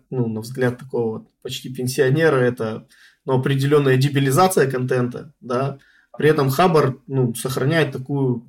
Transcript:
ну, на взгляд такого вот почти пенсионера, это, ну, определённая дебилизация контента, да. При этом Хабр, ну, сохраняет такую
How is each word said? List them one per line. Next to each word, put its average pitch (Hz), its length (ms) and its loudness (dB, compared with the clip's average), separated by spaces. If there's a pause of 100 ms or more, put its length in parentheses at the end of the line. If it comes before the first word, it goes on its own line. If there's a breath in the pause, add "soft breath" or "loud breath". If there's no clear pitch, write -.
ну, 127 180 -2
на 110 120 -6
взгляд 123 400 -4
такого 113 380 -4
вот - 100 -18 (140)
почти - 260 -12
пенсионера, 135 720 2
это, 123 500 -2 (380 soft breath)
ну, 135 80 -2
определённая 135 640 2
дебилизация 139 720 2
контента, 127 720 -4
да. 131 360 -4 (400 soft breath)
При 147 120 2
этом 147 200 2
Хабр, 147 560 2
ну, 127 300 0
сохраняет 139 560 0
такую 131 580 -2